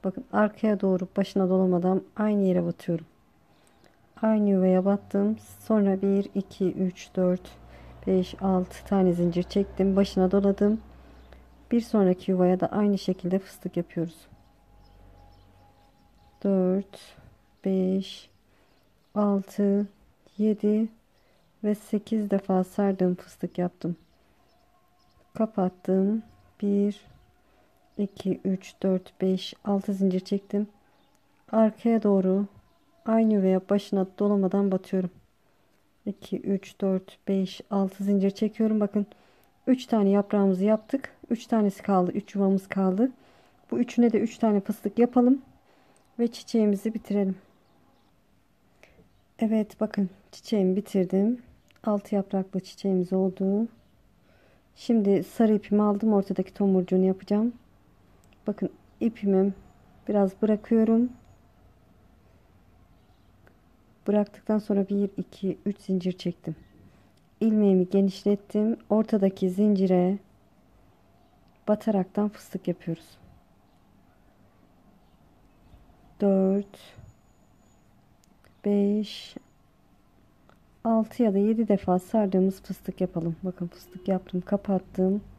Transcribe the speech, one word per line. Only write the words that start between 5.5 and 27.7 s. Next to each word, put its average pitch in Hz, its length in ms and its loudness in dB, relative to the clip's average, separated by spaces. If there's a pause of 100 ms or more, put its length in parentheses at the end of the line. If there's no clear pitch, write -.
Sonra 196 440 2
bir, 196 320 0
iki, 190 380 -2
üç, - 440 -4
dört, 180 340 0 (560)
beş, 185 360 -2
altı 185 420 -2
tane 185 280 2
zincir 175 300 0
çektim. 190 540 0
Başına 190 340 2
doladım. 202 500 2 (920)
Bir 233 100 2
sonraki 190 500 0
yuvaya 180 300 2
da 175 60 0
aynı 202 320 0
şekilde 185 400 -4
fıstık - 380 -10
yapıyoruz. 170 500 -6 (2250)
Dört, 190 560 0 (640)
beş, 190 680 -2 (840)
altı, 202 720 0 (520)
yedi 214 500 0 (760)
ve 208 100 0
sekiz 208 560 -4
defa 190 340 0
sardığım 185 500 0
fıstık - 440 -12
yaptım. 175 380 -6 (1400)
Kapattım. 196 880 -2 (400)
Bir, 202 380 0 (960)